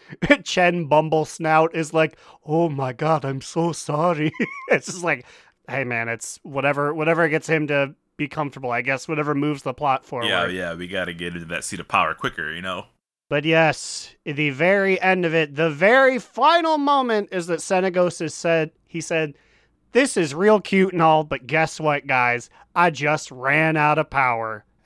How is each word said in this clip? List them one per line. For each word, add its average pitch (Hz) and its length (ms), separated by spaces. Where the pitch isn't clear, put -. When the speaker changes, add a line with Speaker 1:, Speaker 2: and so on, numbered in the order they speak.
Speaker 1:
Chen 175 440
Bumblesnout 156 840
is 160 180
like, 160 240
"Oh 165 240
my 135 240
god, 151 320
I'm 135 160
so 165 300
sorry." 151 640
<laughs> - 340
It's 147 160
just 180 180
like, 143 220
hey 131 160
man, 117 240
it's - 340
whatever, 143 520
whatever 165 340
gets 151 200
him 156 180
to 139 280
be 147 120
comfortable, 135 420
I 120 100
guess, 131 280
whatever 151 260
moves 143 280
the 131 120
plot 135 320
forward. 120 220
Speaker 2:
Yeah, 90 180
yeah, 90 280
we 87 140
gotta 90 240
get 85 220
into 85 140
that 85 160
seat - 160
of 85 80
power 85 260
quicker, 85 360
you 85 120
know? 92 240
Speaker 1:
But 147 160
yes, 160 720
the 151 260
very 190 500
end 185 260
of 156 80
it, 151 200
the 160 140
very 240 500
final 320 600
moment 262 520
is 180 180
that 165 100
Senegos 185 640
is 156 120
said, 165 360
he 165 160
said, 156 320
"This 262 240
is 156 180
real 202 280
cute 190 320
and 170 80
all, 156 220
but 135 220
guess 156 320
what, 147 280
guys? 123 420
I 175 160
just 147 400
ran 147 460
out 151 220
of 151 120
power." 113 540